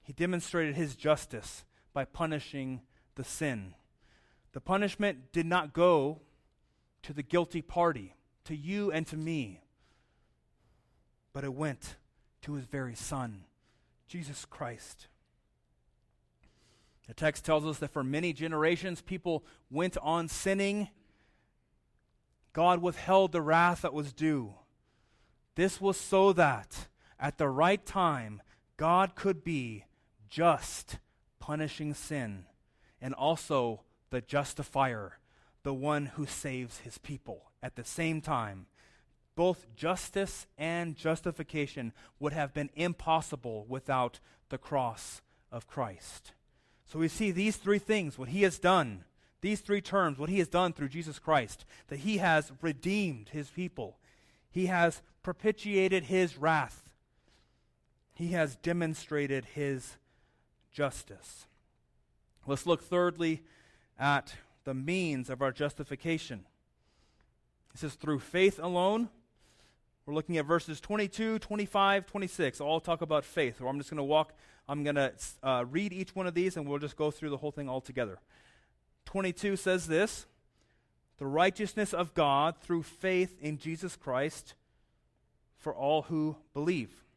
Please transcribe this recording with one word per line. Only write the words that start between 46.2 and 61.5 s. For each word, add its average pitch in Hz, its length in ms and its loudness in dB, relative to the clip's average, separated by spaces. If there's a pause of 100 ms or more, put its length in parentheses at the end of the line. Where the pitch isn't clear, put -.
So - 140 -12
we 165 100 2
see 208 220 0
these 196 280 0
three 202 200 2
things, 196 380 0
what 127 140 -8
he 190 140 4
has 180 140 4
done, 143 460 4 (380)
these 202 180 0
three 202 220 0
terms, 175 360 2
what 151 120 -4
he 196 80 2
has 170 100 4
done 175 240 4
through 143 160 -4
Jesus 156 300 -8
Christ, 139 480 2 (220)
that 139 100 -10
he 202 180 0
has 160 340 4 (120)
redeemed 165 640 -2
his 147 220 -8
people. 160 480 -8 (520)
He 185 160 0
has 170 360 2 (200)
propitiated 190 840 2
his 170 340 2
wrath. 151 500 0 (1300)
He 170 140 -4
has 160 280 0
demonstrated 151 880 -2
his 139 540 -4 (720)
justice. - 760 -6 (1000)